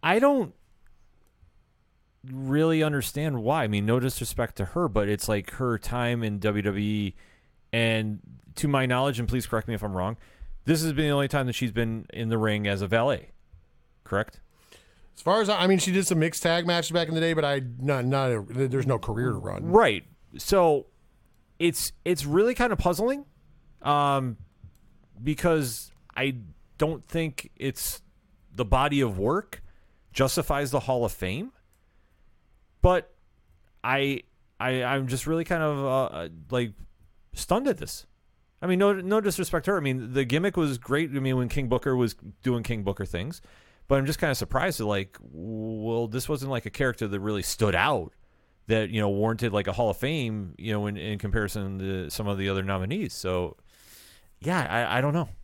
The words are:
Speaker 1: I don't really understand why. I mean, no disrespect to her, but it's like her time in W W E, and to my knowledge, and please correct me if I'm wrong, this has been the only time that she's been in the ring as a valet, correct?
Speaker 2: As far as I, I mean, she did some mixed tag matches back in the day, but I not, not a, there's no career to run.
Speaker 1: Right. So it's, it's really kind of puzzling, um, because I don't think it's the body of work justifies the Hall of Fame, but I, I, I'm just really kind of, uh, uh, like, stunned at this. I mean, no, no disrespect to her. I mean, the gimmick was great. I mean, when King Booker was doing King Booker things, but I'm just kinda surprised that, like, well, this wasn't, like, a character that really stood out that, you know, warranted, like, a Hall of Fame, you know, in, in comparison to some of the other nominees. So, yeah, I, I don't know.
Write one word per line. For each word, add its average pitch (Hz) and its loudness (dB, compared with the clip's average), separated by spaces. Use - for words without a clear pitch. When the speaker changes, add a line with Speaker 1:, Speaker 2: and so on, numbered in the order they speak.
Speaker 1:
I 180 4
don't 269 4
really 147 2
understand 143 -2
why. 135 2
I 110 0
mean, 104 2
no 117 4
disrespect 123 -4
to 98 -2
her, 170 0
but 101 2
it's 104 -2
like 104 -2
her 123 -2
time 120 -2
in 104 -2
W 104 0
W 101 0
E, 104 -2
and 110 0
to 151 0
my 135 4
knowledge, 127 2
and 120 -2
please 120 0
correct 113 -2
me 117 -2
if 98 -4
I'm 101 -4
wrong, 95 -2
this 156 2
has 160 0
been 151 0
the 147 2
only 139 2
time 135 0
that 120 -2
she's 120 -2
been 113 -2
in 113 -4
the 113 2
ring 107 2
as 101 0
a 101 -2
valet, 113 0
correct? - -4
Speaker 2:
As - -20
far 202 4
as 202 2
I, 196 2
I 180 4
mean, 190 6
she 185 0
did 185 2
some 175 2
mixed 160 0
tag 170 2
matches 170 0
back 165 0
in 160 -2
the 160 0
day, 165 2
but 156 2
I 143 0
not, 131 0
not 135 2
a, 110 0
there's 127 0
no 123 2
career 120 -2
to 113 -2
run. 95 -6
Speaker 1:
Right. 175 6
So 170 2
it's, - 0
it's 160 0
really 196 4
kind 240 2
of 180 -2
puzzling, 233 0
um, 139 2
because 151 0
I 131 -2
don't 151 -2
think 165 -4
it's - -6
the 127 -2
body 139 2
of 107 0
work 135 -2
justifies 139 0
the 135 0
Hall 127 0
of 95 -2
Fame, 117 -6
but 180 4
I, 139 0
I, 131 0
I'm 131 0
just 131 -4
really 160 0
kind 165 0
of, 151 0
uh, 135 0
uh, 82 -8
like, 120 -2
stunned 247 0
at 175 0
this. - -12
I - -4
mean, 185 2
no, 202 6
no 190 0
disrespect 190 -2
to 190 2
her. 202 2
I 175 0
mean, 131 -2
the 135 2
gimmick 160 0
was 147 0
great. 143 -2
I 139 -4
mean, 131 0
when 123 0
King 135 0
Booker 127 2
was 123 2
doing 123 0
King 110 -4
Booker 98 -2
things, 95 -6
but 139 4
I'm 135 0
just 143 -2
kinda 147 0
surprised 135 -2
that, 110 -2
like, 98 -4
well, 110 -6
this 123 -6
wasn't, 135 -4
like, 123 -2
a 107 -8
character 123 -2
that 101 -2
really 104 -2
stood 101 2
out 98 2
that, 110 2
you 107 0
know, 104 2
warranted, 107 0
like, 104 0
a 95 -2
Hall 107 0
of - -2
Fame, 113 -4
you 107 -6
know, 104 0
in, 104 -4
in 101 -6
comparison 98 -2
to 95 -4
some 107 -4
of 101 -2
the 98 0
other 95 0
nominees. 98 -2
So, 90 -2
yeah, 175 0
I, 110 0
I - 2
don't 147 0
know. 170 -2